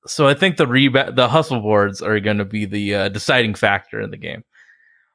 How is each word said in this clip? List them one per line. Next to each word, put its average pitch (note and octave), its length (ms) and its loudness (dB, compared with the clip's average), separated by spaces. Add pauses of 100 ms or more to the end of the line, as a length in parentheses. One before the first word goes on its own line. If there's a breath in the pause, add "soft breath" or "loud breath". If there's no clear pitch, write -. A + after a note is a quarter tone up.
So - 200 2
I C#3 60 6
think E3+ 240 2
the D#3 100 2
reba-, C3 480 2
the B2 140 4
hustle C#3+ 320 0
boards G#2 400 0
are G#2+ 200 -2
gonna G#2 260 -2
be G#2+ 180 -6
the, G2+ 300 -4
uh, G2 160 0
deciding A2+ 420 0
factor G2+ 480 -2
in G2+ 100 -8
the G#2 60 -14
game. - 280 -14 (720 soft breath)